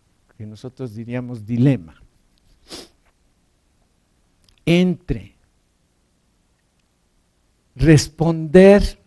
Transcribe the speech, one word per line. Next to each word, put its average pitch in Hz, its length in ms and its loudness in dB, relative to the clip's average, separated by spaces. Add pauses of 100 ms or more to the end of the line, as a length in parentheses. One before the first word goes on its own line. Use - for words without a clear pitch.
(360)
que 107 100 -18
nosotros 110 480 -16
diríamos 120 500 -12
dilema, 117 560 -2 (2750)
entre 165 680 -4 (2500)
responder 160 1300 2